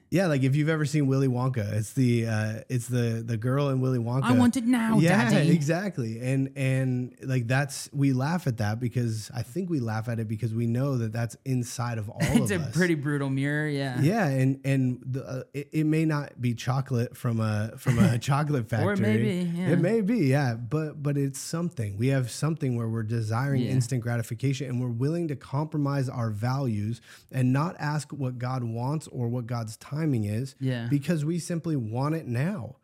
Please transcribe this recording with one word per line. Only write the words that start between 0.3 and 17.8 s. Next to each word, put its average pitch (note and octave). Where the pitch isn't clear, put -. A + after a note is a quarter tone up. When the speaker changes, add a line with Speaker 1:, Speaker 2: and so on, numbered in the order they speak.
Speaker 1:
if C3+
you've D3+
ever D#3
seen D3
Willy C3+
Wonka, B2
it's G#2+
the, A#2+
uh, G#2+
it's B2
the, A#2
the A#2
girl B2+
in C3
Willy B2+
Wonka. A#2+
Speaker 2:
"I A#3+
want B3
it A#3
now, A3+
Speaker 1:
Yeah, G3
Speaker 2:
Daddy." E3+
Speaker 1:
exactly. D#3+
And, C3
and, C3
like, C3
that's, C3
we C#3
laugh C#3+
at A#2+
that G#2+
because, A#2
I A#2
think F3
we D3+
laugh A2
at A#2
it A2+
because A2
we A#2
know B2+
that A2
that's A#2
inside A#2+
of G#2+
all -
Speaker 2:
<laughs> -
It's G3
Speaker 1:
of F3+
Speaker 2:
a D3
Speaker 1:
us. A#2
Speaker 2:
pretty E3+
brutal C#3
mirror, D3
yeah. C#3
Speaker 1:
Yeah, F#3
and, C3+
and C3
the, C3
uh, B2+
it, C#3+
it D#3
may D#3
not D3
be B2
chocolate B2+
from A#2
a, A2
from C3